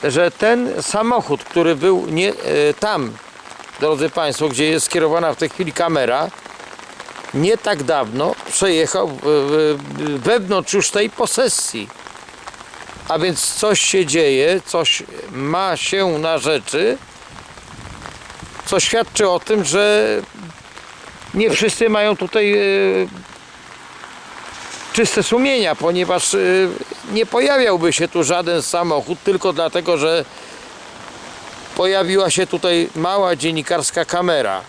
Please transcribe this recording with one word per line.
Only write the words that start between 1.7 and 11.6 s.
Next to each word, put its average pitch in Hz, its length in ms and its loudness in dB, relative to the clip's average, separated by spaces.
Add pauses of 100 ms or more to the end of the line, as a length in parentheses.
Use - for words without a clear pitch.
był 180 300 2
nie, 170 240 0
e, - 40 -2 (460)
tam, 170 320 -2 (680)
drodzy 156 300 2
państwo, 156 400 0
gdzie 135 160 0
jest 160 200 2
skierowana 160 480 2
w - 40 -6
tej 156 120 0
chwili 165 240 -4
kamera, 151 540 2 (1040)
nie 180 240 2
tak 170 260 -2
dawno 135 520 0 (160)
przejechał 185 560 2
w, 135 140 -6
w, 143 1000 2
wewnątrz 190 540 2
już 196 180 2
tej 208 180 0
posesji. - 800 -2 (1200)